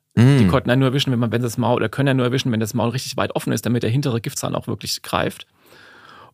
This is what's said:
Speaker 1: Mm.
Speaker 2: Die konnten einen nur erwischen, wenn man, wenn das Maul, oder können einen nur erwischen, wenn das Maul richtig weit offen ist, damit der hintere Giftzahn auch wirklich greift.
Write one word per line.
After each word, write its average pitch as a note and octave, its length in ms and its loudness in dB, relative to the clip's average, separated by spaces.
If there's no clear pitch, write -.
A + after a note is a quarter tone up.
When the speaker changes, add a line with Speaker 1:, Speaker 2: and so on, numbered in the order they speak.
Speaker 1:
Mm. C3+ 220 6
Speaker 2:
Die G#2+ 100 6
konnten A#2+ 220 2
einen B2+ 120 4
nur C3 80 4
erwischen, C#3 220 -2
wenn A#2+ 80 0
man, A#2 120 0
wenn A#2+ 100 0
das A#2 160 -4
Maul, A#2+ 200 2
oder G#2+ 120 0
können C#3 200 0
einen C3 80 2
nur B2 100 2
erwischen, B2+ 240 0
wenn A2 80 0
das G#2+ 160 -2
Maul A#2 140 0
richtig B2+ 280 -6
weit F#3+ 180 0
offen D3 180 -2
ist, A#2 120 -4
damit A#2 160 0
der G#2+ 80 0
hintere B2 320 0
Giftzahn - 320 -6
auch - 140 -6
wirklich A2+ 340 -8
greift. - 460 -4